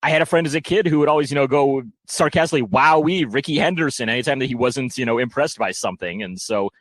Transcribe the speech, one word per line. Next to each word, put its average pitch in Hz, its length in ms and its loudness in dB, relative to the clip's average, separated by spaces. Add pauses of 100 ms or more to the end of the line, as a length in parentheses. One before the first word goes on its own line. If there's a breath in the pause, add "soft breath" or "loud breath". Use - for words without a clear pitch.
I 143 80 0
had 160 120 4
a 160 40 2
friend 170 200 2
as 143 80 -4
a 165 60 0
kid 190 260 0
who 156 140 2
would 147 80 4
always, 151 220 2
you 135 40 -6
know, 139 120 2
go 139 360 2 (240)
sarcastically, 160 560 0
Wowee, 156 680 4
Ricky 135 280 -2
Henderson, 160 520 0
anytime 123 300 0
that 131 80 -2
he 123 80 -4
wasn't, 123 420 -2
you 131 80 -4
know, 117 140 0
impressed 127 400 -2
by 98 140 -2
something. 92 500 -6
And 92 180 -10
so 101 300 -2 (100)